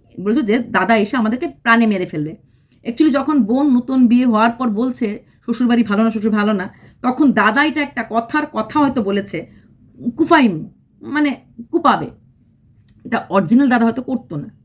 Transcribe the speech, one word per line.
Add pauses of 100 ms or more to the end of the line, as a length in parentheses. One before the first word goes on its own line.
(200)
বলছো
যে
দাদা
এসে
আমাদেরকে
প্রাণে
মেরে
ফেলবে। (500)
Actually
যখন
বোন
নতুন
বিয়ে
হওয়ার
পর
বলছে (200)
শ্বশুরবাড়ি
ভালো
না,
শ্বশুর
ভালো
না, (280)
তখন
দাদা
এটা
একটা
কথার
কথা
হয়তো
বলেছে, (680)
"কুফাইমু", (320)
মানে (340)
কুপাবে। (960)
এটা
অরিজিনাল
দাদা
হয়তো
করতো
না (160)